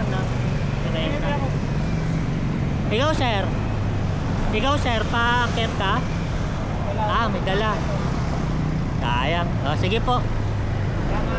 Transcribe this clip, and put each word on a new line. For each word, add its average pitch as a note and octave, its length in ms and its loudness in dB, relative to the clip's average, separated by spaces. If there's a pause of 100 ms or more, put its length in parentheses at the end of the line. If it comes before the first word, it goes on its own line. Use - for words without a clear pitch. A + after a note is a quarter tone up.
na - 140 0 (680)
Teresa. - 460 0 (1600)
Ikaw, B3+ 240 2
sir. A3+ 300 0 (1080)
Ikaw, A#3+ 240 2
sir. B3 300 0
Paakyat A#3 680 0
ka? G3+ 180 0 (1040)
Ah, G#3+ 280 2
may F#3+ 140 0
dala. G3+ 300 2 (1300)
Sayang. C#3 480 0 (160)
Oh, D3 140 0
sige G3 220 2
po. A#3+ 200 2 (1200)